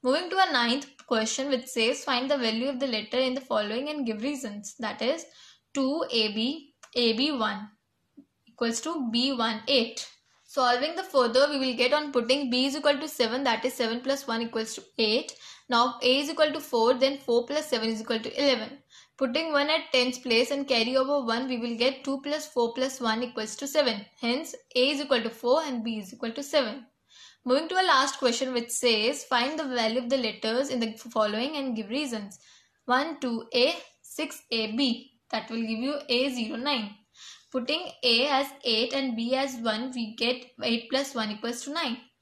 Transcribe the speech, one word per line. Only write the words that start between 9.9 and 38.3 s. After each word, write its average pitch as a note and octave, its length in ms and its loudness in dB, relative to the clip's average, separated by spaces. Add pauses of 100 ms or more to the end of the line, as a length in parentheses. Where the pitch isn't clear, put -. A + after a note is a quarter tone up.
Solving B3+ 500 0
the F#4 80 -4
further, C4 460 4
we D4 80 0
will C4 180 0
get B3 180 4
on D4+ 180 0
putting B3+ 400 2
B B3+ 160 4
is C#4 80 -2
equal D4 240 2
to D#4 80 -6
seven, B3+ 380 0
that A3+ 200 2
is, B3+ 80 0
seven A#3 280 -2
plus C4+ 260 -2
one A3+ 160 -2
equals A3+ 320 -4
to - 80 -12 (160)
eight. A3+ 340 2 (340)
Now B3 360 2
A B3+ 160 6
is D4 100 -2
equal D#4 220 4
to D#4 80 -4
four, A#3+ 340 4
then C4+ 240 2
four A#3+ 300 2
plus D4+ 220 -2
seven A3+ 200 0
is A3 120 -4
equal A3+ 180 -2
to A#3 200 -8
eleven. B3 380 2 (400)
Putting D4 340 0
one C#4+ 200 2
at D#4 200 0
tenth B3+ 300 2
place A#3+ 300 4
and C#4 160 -2
carry A#3+ 280 2
over C4+ 300 4
one, A#3 220 0
we B3+ 100 -2
will A#3 180 -4
get C4 280 0
two C4+ 180 -2
plus D4 260 -4
four A#3 260 0
plus C4 260 -4
one A3+ 240 0
equals A3 340 -6
to C#4 100 -6
seven. A#3+ 380 0 (160)
Hence, B3+ 320 -2 (220)
A B3+ 140 4
is D4 120 0
equal C#4 220 2
to A3+ 60 -2
four B3+ 340 2
and B3 200 -4
B A3 160 -4
is F#3+ 140 -12
equal A3+ 180 -6
to C#4+ 120 -6
seven. C4 420 0 (600)
Moving C#4 240 2
to F#4 60 -2
our F#4 80 4
last C#4+ 360 4
question, B3+ 340 0
which A#3 160 -2
says, A#3 540 2
"Find B3+ 340 0
the D4 180 -4
value A3+ 240 0
of A#3+ 100 -6
the C4+ 80 4
letters A#3 520 -2
in B3+ 100 -2
the A3+ 180 -2
following A3 600 -2
and C4 180 -4
give G#3 140 -6
reasons." A3+ 500 -6 (460)
One, C#4 340 0
two A#3 340 -2
A, C4 220 4 (260)
six - 500 -8
A A3 160 -2 (100)
B. C4 360 0 (180)
That A3 180 -6
will A3+ 120 -4
give A3 260 -4
you C#4+ 120 -2 (100)
A B3+ 200 2
zero A#3 280 -4
nine. A#3+ 340 -2 (600)
Putting C#4+ 300 -2 (200)
A A#3+ 260 4
as C#4 200 2 (160)